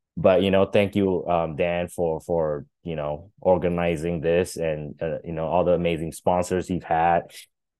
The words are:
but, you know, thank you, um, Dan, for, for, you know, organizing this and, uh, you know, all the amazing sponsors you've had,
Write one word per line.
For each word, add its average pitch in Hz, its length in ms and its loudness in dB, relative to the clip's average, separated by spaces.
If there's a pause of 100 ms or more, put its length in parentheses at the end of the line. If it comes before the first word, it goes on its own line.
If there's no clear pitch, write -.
(160)
but, 90 260 4
you 98 80 2
know, 95 160 4
thank 101 300 2
you, 95 300 2
um, 82 300 0
Dan, 87 320 -2
for, 80 320 -2
for, 78 460 -2 (160)
you 82 140 -8
know, 76 340 -6 (100)
organizing 87 800 0
this 85 360 0
and, 78 440 -6
uh, 80 240 -4
you 82 80 -8
know, 80 140 -4
all 85 180 2
the 87 100 2
amazing 82 380 -2
sponsors 90 560 0
you've 87 160 -4
had, 85 380 2 (560)